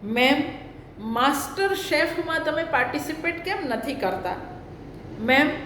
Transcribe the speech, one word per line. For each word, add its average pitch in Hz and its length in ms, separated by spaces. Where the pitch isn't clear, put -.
મેમ, 247 400
માસ્ટર 277 720
શેફમાં 320 680
તમે 311 200
પાર્ટિસિપેટ 302 800
કેમ 392 140
નથી 247 260
કરતા? - 420
મેમ, 262 300